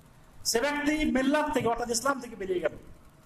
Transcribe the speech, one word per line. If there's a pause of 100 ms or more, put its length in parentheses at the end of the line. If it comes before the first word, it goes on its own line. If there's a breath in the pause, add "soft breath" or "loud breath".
(440)
সে
ব্যক্তি
মিল্লাত
থেকে,
অর্থাৎ
ইসলাম
থেকে
বেরিয়ে
গেল। (540)